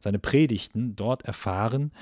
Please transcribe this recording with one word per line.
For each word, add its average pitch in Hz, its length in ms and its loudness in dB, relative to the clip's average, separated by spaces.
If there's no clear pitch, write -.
seine 101 180 0
Predigten 120 800 0
dort 117 260 -2
erfahren, 113 800 -2